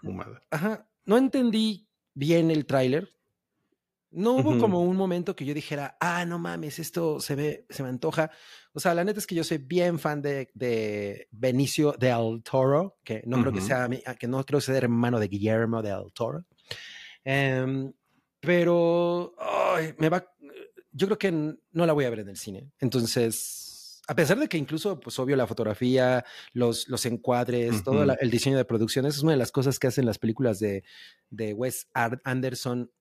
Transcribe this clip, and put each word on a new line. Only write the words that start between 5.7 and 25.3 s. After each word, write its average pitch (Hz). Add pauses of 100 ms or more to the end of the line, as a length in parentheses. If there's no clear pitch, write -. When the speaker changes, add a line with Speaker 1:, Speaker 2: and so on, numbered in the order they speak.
Speaker 2:
"Ah, 175
no 170
mames, 170
esto 160
se 139
ve, 143
se -
me 127
antoja". 156 (420)
O 156
sea, 170
la 170
neta 208
es 208
que 180
yo 165
soy 160
bien 170
fan 147
de, 139
de 107
Benicio 131
del 117
Toro, 139
que 110
no 123
creo 123
que 95
Speaker 1:
Ujú. -
Speaker 2:
sea 123
mi-, 123 (180)
que 120
no 131
creo 143
que 120
sea 131
hermano 120
de 107
Guillermo 110
del 98
Toro. 139 (800)
Em, 135 (460)
pero, 175
ay, 165
me 156
va, 180 (680)
yo 180
creo 208
que 196
n-, 156 (140)
no 170
la 160
voy 143
a 120
ver 113
en 101
el 98
cine. 104
Entonces, -
a 143
pesar 175
de 302
que 180
incluso, 156
pues, -
obvio, 135